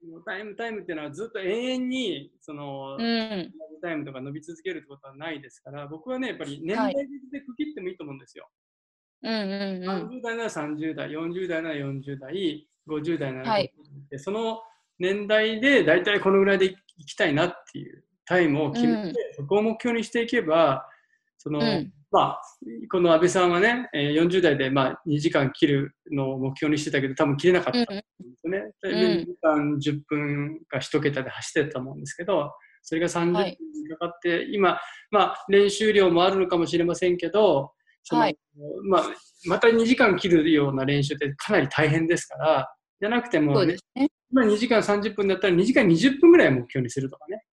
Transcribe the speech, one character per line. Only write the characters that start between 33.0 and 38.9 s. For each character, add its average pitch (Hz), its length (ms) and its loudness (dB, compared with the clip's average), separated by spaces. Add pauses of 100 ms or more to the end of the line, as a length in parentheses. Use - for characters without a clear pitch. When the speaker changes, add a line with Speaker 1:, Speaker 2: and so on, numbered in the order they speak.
Speaker 1:
が 175 80 0
三 175 240 0
十 175 80 2
Speaker 2:
は 190 60 0
い。 175 100 -10 (320)
Speaker 1:
分 160 80 -14
か - 0 -
か 170 180 -6
っ - 60 -20
て、 170 320 -2
今、 190 260 2 (320)
ま 196 220 2
あ、 - 160 -14
練 202 220 6
習 214 240 2
量 190 160 6
も 170 120 4
あ 185 80 4
る 196 60 0
の 185 120 2
か 180 100 0
も 165 80 2
し 170 100 0
れ 170 80 2
ま 170 100 0
せ 180 140 0
ん 180 80 2
け 170 140 -4
ど、 202 420 4 (320)
そ - 100 -4
の、 240 60 4
Speaker 2:
は 214 80 4
い。 - 100 -6 (460)
Speaker 1:
ま 190 140 2